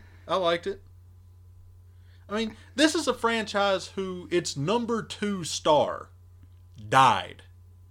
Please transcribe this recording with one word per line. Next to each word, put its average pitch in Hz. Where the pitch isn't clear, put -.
I 170
liked 170
it. -
I 202
mean, 220
this 302
is 330
a 247
franchise 214
who 185
its 175
number 220
two 202
star 131
died. 107